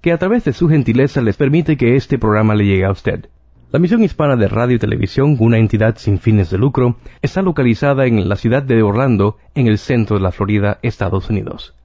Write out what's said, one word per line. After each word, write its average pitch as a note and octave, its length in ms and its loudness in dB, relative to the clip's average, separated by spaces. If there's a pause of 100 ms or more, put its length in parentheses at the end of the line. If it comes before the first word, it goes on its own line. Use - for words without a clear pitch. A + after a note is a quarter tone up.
que E3+ 100 0
a E3+ 60 0
través G#3+ 260 -2
de B2+ 100 -2
su F3 140 0
gentileza C#3 540 2
les G#2+ 160 0
permite D3+ 400 0
que A#2+ 200 2
este C3+ 200 -2
programa A2 380 2
le G#2 100 2
llegue F#2+ 200 2
a G2 60 0
usted. - 380 -6 (420)
La C3 60 -2
Misión F#3 260 2
Hispana D3 320 0
de G#2 120 0
Radio A#2+ 300 0
y - 20 -2
Televisión, A#2 600 -2
una A2+ 200 2
entidad A2 380 2
sin G2+ 200 -2
fines G#2 320 0
de F#2 80 -4
lucro, B2 380 0 (260)
está F#3+ 220 -4
localizada C3+ 640 0
en G#2+ 200 0
la G2 100 -2
ciudad B2+ 260 -2
de A#2 180 2
Orlando, G#2+ 560 0 (160)
en B2+ 140 0
el G#2 100 2
centro A2 400 -2
de F#2+ 60 0
la F2+ 80 0
Florida, G2+ 500 -2
Estados F#2+ 480 -4
Unidos. - 560 -8